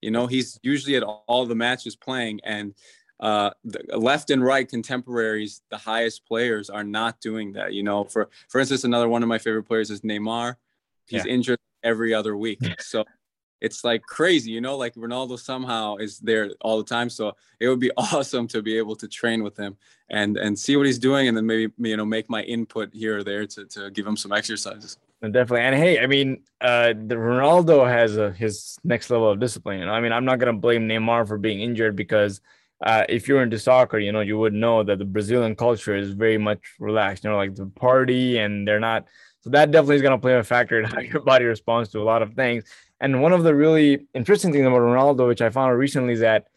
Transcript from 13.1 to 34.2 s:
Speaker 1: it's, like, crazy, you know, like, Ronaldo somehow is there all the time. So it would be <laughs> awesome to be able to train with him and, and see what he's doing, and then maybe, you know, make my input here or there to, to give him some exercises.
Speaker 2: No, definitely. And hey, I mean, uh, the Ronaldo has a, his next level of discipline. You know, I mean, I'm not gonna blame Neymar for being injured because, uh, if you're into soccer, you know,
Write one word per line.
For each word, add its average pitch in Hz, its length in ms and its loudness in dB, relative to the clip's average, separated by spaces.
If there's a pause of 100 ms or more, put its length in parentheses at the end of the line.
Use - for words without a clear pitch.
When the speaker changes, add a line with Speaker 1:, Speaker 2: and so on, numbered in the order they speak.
Speaker 1:
it's, - 220 -8
like, 117 180 -2
crazy, 156 480 0
you 113 100 -8
know, 131 160 -6
like, 123 200 -8
Ronaldo 123 420 -8
somehow 117 580 -8
is 104 220 -10
there 110 320 0 (100)
all 110 160 0
the 107 80 -2
time. 120 240 -4
So 107 260 -8 (240)
it 120 100 0
would 127 120 2
be 123 140 0
<laughs> - 20 -4
awesome 123 520 -2
to 113 120 -6
be 110 160 -4
able 110 200 -4
to 107 120 -16
train 113 340 -2
with 101 140 -8
him 101 220 -10 (320)
and, 104 260 -2
and 101 220 -2
see 139 180 0
what 143 80 4
he's 131 140 2
doing, 131 280 2
and 117 100 2
then 110 100 -2
maybe, 113 320 -2
you 113 180 -4
know, 107 80 -4
make 110 240 -4
my 107 140 -6
input 113 500 -8
here 107 260 -4
or 101 60 -6
there 101 220 -6
to, 101 180 -16
to 101 260 -16
give 98 160 -8
him 107 120 -4
some 101 120 -8
exercises. 104 680 -6 (240)
Speaker 2:
No, 110 80 -6
definitely. 120 320 2
And 131 120 2
hey, 160 240 4
I 120 80 2
mean, 135 360 0 (180)
uh, 120 280 4
the 110 260 -2
Ronaldo 135 720 4
has 117 300 2
a, 104 140 0
his 104 520 -6
next 120 240 -2
level 113 220 4
of 101 100 0
discipline. 110 400 -6
You 87 60 -6
know, 98 60 -4
I 113 100 0
mean, 117 100 0
I'm 123 140 0
not 131 120 2
gonna 120 140 2
blame 113 340 2
Neymar 113 400 0
for 107 120 -6
being 101 240 -2
injured 110 340 -2
because, 104 460 0 (400)
uh, 110 260 4
if 110 180 -2
you're 135 160 4
into 113 160 -2
soccer, 127 400 4
you 101 140 -2
know, 110 80 0